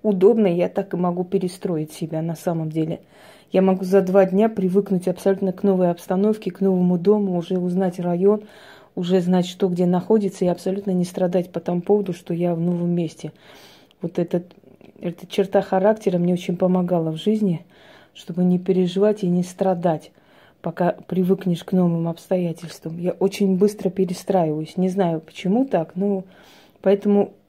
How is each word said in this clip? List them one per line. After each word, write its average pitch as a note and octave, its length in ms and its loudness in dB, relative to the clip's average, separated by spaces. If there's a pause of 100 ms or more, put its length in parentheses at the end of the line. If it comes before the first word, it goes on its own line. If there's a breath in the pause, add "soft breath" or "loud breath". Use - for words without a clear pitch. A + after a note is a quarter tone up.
удобно, G#3 440 4
я F3 240 2
так G3 240 -6
и - 20 -4
могу F3 280 -2
перестроить F3+ 680 -4
себя D#3+ 300 -6
на E3 120 -4
самом D#3+ 360 -4
деле. D#3+ 300 -4 (520 loud breath)
Я F#3 80 4
могу F#3+ 240 2
за F#3+ 160 4
два F#3+ 240 4
дня G3 240 2
привыкнуть F#3+ 600 0
абсолютно F#3+ 440 0
к F#3 100 -10
новой F#3 280 2
обстановке, F#3+ 600 -2
к F3+ 120 -6
новому F3+ 340 2
дому, F#3+ 400 2
уже F3 220 -2
узнать F3+ 420 -2
район, F#3 440 2 (500 loud breath)
уже F#3 260 0
знать, F3+ 260 2
что F#3+ 220 -2
где F3 160 0
находится, F#3 640 0
и - 20 2
абсолютно F#3+ 440 -4
не F3+ 120 0
страдать F3+ 480 -2
по E3+ 80 -6
тому F3 220 -4
поводу, G3+ 320 0
что - 180 -10
я F3 220 0
в E3 60 -4
новом F3 280 0
месте. E3 440 -4 (680 loud breath)
Вот F3+ 180 -6
этот, F3 360 -4 (480)
эта F3 240 -8
черта G3 340 0
характера G3 560 0
мне F3 160 2
очень F3+ 240 -2
помогала F3+ 540 0
в D#3+ 60 -6
жизни, G#3 500 0 (480 loud breath)
чтобы F3+ 280 -4
не F3+ 160 4
переживать F#3 640 0
и F3+ 60 -2
не F3+ 140 2
страдать, F3 680 -2 (560 soft breath)
пока F3 240 -2
привыкнешь F3+ 720 -2
к - 80 -6
новым E3+ 360 2
обстоятельствам. E3 880 -6
Я F3+ 140 -4
очень F#3+ 440 0
быстро G#3 320 0
перестраиваюсь. F3+ 880 -2
Не F#3 140 0
знаю, E3+ 320 -2
почему G#3+ 420 -2
так, F3+ 320 -2
но G3 280 -2 (580 loud breath)
поэтому G3+ 500 2 (160)